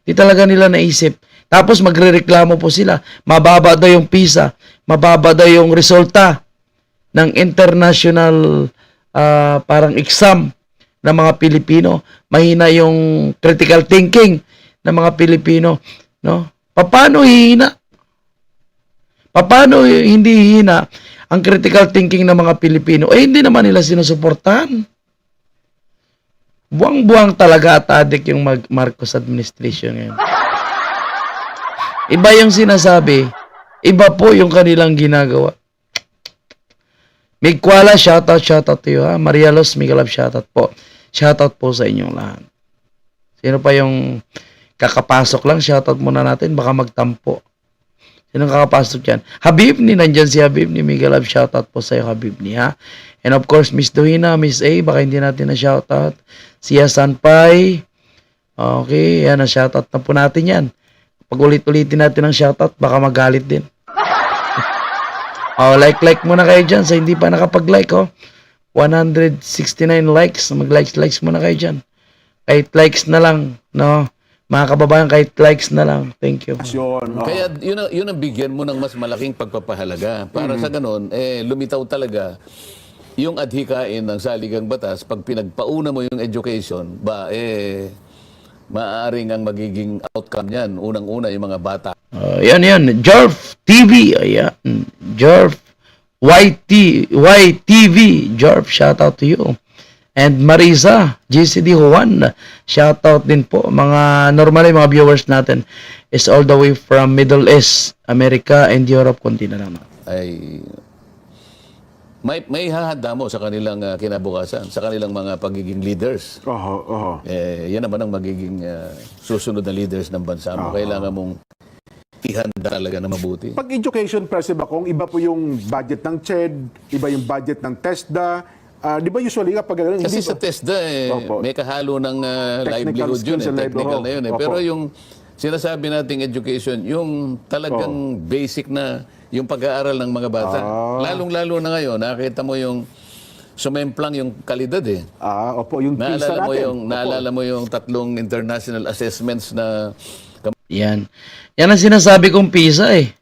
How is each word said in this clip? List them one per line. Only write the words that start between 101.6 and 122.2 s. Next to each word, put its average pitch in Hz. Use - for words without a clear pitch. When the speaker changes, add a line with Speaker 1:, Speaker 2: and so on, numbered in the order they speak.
Speaker 1:
Juan, 156
shout 147
out 147
din 143
po. -
Mga, 143
normally, 160
mga 151
viewers 143
natin 131
is -
all 147
the 139
way 139
from 135
Middle 139
East, -
America, 131
and 127
Europe, 127
kunti 113
na 101
lang. 92
Speaker 3:
Ay, 87
may, 160
may 165
hahanda 160
mo 127
sa 110
kanilang, 107
ah, 98
kinabukasan, 95
sa -
kanilang 107
mga 98
pagiging 95
leaders. 101
Speaker 2:
Oho, 98
oho. 107
Speaker 3:
Eh, 87
yan 110
naman 110
ang 104
magiging, 92
ah, 82
susunod 104
na 95
leaders 95
ng 92
bansa 87
mo. 90
Speaker 2:
Oho. 101
Speaker 3:
Kailangan 101
mong 92